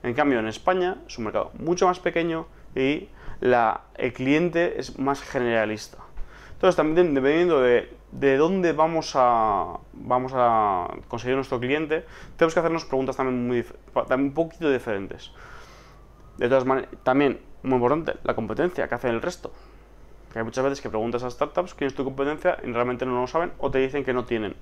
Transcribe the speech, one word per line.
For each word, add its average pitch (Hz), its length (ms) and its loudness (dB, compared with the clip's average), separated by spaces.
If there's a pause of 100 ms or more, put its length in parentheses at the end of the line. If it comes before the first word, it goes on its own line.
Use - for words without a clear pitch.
En 117 100 -2
cambio, 143 240 4
en 110 80 -2
España 180 520 -2 (100)
es - 100 -14
un 113 60 -6
mercado 104 340 -2
mucho 175 300 0
más 180 100 0
pequeño 165 480 -2 (280)
y 139 340 0 (320)
la, 120 420 2 (140)
el 123 160 -2
cliente 160 680 2
es - 200 -10
más 135 240 0
generalista. 113 760 0 (640)
Entonces, 180 160 6
también 156 380 4
dependiendo 147 480 4
de, 120 280 4 (220)
de 135 240 4
dónde 170 380 4
vamos 160 400 0
a, 110 640 2 (160)
vamos 127 400 -2
a 110 540 2 (200)
conseguir 120 280 -4
nuestro 131 220 -4
cliente, 151 460 -2 (320)
tenemos 165 160 4
que 180 80 2
hacernos 165 240 -2
preguntas 131 320 -2
también 127 320 -2
muy 120 140 0
dif-, - 100 -10 (220)
pa-, 123 100 2
también 135 240 0
un 139 60 -6
poquito 160 360 -2
diferentes. 107 600 -4 (1040)
De 120 140 0
todas 131 160 4
maneras, 135 240 0 (120)
también, 131 380 2 (220)
muy 131 140 0
importante, 139 360 2 (120)
la 113 100 0
competencia, 113 520 -2
¿qué - 80 -4
hace 123 140 -4
el 117 140 -2
resto? - 300 -8 (800)
Que 113 100 -6
hay 113 40 -2
muchas 123 180 -4
veces 139 200 -2
que 110 80 -8
preguntas 117 320 -2
a 123 80 -6
startups, 175 440 -4
"¿Quién 139 140 -2
es 135 60 -6
tu 139 100 -4
competencia?", 147 580 -2
y 131 80 -6
realmente 123 360 -2
no 123 120 -2
lo 123 80 -2
saben, 165 320 -2
o 139 120 -2
te 131 80 0
dicen 131 260 0
que 131 80 -2
no 123 140 -2
tienen. 110 340 -2